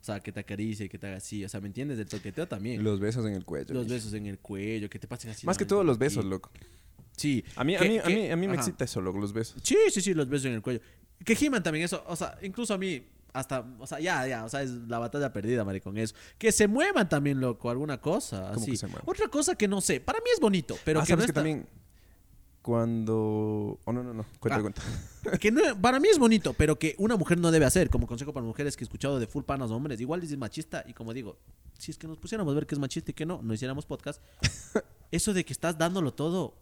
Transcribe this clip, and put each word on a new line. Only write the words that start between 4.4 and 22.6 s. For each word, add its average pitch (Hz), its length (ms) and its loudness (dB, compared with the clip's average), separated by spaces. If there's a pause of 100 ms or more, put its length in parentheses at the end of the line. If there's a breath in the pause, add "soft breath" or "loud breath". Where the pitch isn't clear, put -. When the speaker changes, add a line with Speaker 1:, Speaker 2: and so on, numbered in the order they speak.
Speaker 1:
que 101 100 -12
te - 100 -14
pasen 117 220 -10
así - 160 -8
Speaker 2:
Más - 120 2
que 208 60 2
Speaker 1:
la 202 40 -8
Speaker 2:
todo 196 120 4
Speaker 1:
mano 180 80 6
Speaker 2:
los 127 80 6
Speaker 1:
aquí. 110 80 2
Speaker 2:
besos, 143 200 0
loco. 95 260 -4 (680 loud breath)
Speaker 1:
Sí. 135 280 0 (120)
Speaker 2:
A 127 80 -2
mí, 165 100 2
a 180 60 2
Speaker 1:
Que, 185 80 6
Speaker 2:
mí, 220 100 4
a - 40 0
Speaker 1:
que, 190 120 2
Speaker 2:
mí, 214 160 0
a 165 60 0
mí 180 100 0
me 196 80 0
Speaker 1:
ajá. 120 80 0
Speaker 2:
excita 165 220 -2
eso, 120 160 -4
loco, 92 180 -2
los 101 140 -2
besos. 113 300 -4
Speaker 1:
Sí, 277 140 2 (140)
sí, 202 100 0
sí, 185 140 0
los 147 140 0
besos 135 180 -2
en 131 60 -2
el 110 100 -4
cuello. 123 180 -2 (440 soft breath)
Que 226 100 4
giman 269 280 2
también 156 220 0
eso, 175 220 -4
o 170 100 -6
sea, - 260 -6
incluso 208 300 -4
a 196 60 -2
mí, 180 260 -4 (300)
hasta, 131 300 -4 (140)
o 123 80 -14
sea, 147 140 -8
ya, 151 260 0
ya, 120 180 -4
o 113 40 -8
sea, 139 140 -4
es 131 80 -4
la 117 280 -6
batalla 135 360 -2
perdida, 110 300 0
maricón, 98 340 -4
eso. 110 160 -2 (240 loud breath)
Que 220 120 4
se 208 160 6
muevan 277 440 4
también, 143 280 2
loco, 123 300 -2
alguna 131 320 -2
cosa, 131 540 -2
Speaker 2:
¿Cómo 113 80 -2
Speaker 1:
así. 110 100 -4
Speaker 2:
que 113 60 -2
se - 80 -6
muevan? - 200 -8
Speaker 1:
Otra 403 220 0
cosa 302 260 2
que 208 140 2
no 190 140 0
sé, 147 180 0
para 330 200 -2
mí 453 40 -8 (100)
es 415 60 0
bonito, 190 420 2
pero 156 180 4
Speaker 2:
Ah, 151 40 4
Speaker 1:
que - 80 4
no 170 60 6
Speaker 2:
¿sabes 220 80 4
que - 40 2
Speaker 1:
está 147 100 0
Speaker 2:
también? 151 280 0 (1000 soft breath)